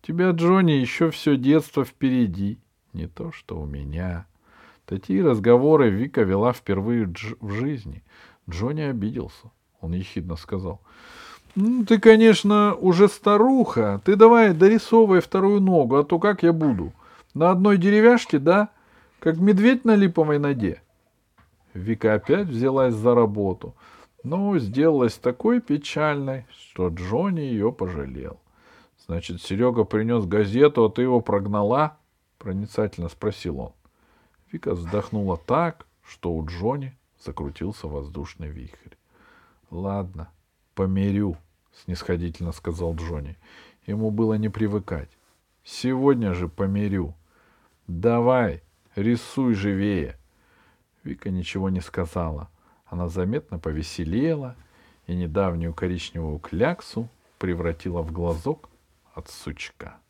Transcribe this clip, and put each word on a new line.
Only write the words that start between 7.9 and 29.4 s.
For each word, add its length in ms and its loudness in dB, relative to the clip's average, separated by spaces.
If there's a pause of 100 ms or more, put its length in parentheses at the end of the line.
Джонни 320 -6
обиделся. 720 -8 (320)
Он 100 -6
ехидно 440 -8
сказал: 440 -10 (760)
"Ну, 300 0
ты, 160 4
конечно, 760 6
уже 340 4
старуха. 1000 2
Ты 100 4
давай 380 8
дорисовывай 680 6
вторую 400 0
ногу, 360 2
а 60 4
то 160 0
как 240 0
я 120 4
буду? 400 -2 (400)
На 180 2
одной 260 4
деревяшке, 600 4
да? 300 2 (500)
Как 180 0
медведь 460 4
на 100 6
липовой 440 2
ноге". 440 -2 (920)
Вика 400 0
опять 340 0
взялась 460 0
за 200 2
работу, 600 0 (480)
но 340 -2
сделалась 560 0
такой 460 -2
печальной, 880 -4
что 380 -6
Джонни 520 -4
ее 300 -2
пожалел. 680 -10 (680)
"Значит, 340 -8